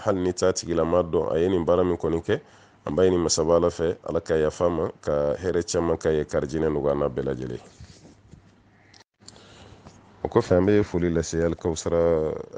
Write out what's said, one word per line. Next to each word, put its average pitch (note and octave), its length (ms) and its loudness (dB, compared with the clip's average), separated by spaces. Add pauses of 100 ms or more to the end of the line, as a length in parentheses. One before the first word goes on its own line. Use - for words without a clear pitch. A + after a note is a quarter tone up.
hali G2+ 160 0
ni F2+ 120 0
t'a F#2 200 2
tigilama E2 500 0
dɔn, E2 320 -2
a D#2 60 0
ye F2 80 2
nin F2+ 160 0
baara F2 180 4
min F2+ 140 0
kɔni E2 260 -2
kɛ, G#2 180 -2 (440)
An D2 120 -6
b'a F#2 80 4
ɲini F#2 140 4
Masa D#2+ 260 0
Ba E2+ 120 4
Ala F2 140 4
fɛ, E2 260 -2 (120)
Ala D#2+ 120 -2
ka - 140 -4
yafa D#2 340 0
ma, F2 220 -2 (100)
ka D2 360 0
hɛrɛ F2 340 -2
caman E2+ 260 0
k'a D#2+ 140 -2
ye, D2+ 140 0
ka D#2+ 140 -4
arijinɛ D#2 300 -2
nɔgɔya C#2+ 240 0
an C#2+ 60 -2
n'a C#2+ 100 0
bɛɛ C2 160 -6
lajɛlen. B1 360 -6 (2750)
O - 40 0
kɔfɛ, A2+ 300 2
an F#2 80 4
bɛ G#2 160 6
foli F2 320 -2
lase E2 200 -2 (100)
Alikawusara, E2 880 0 (240)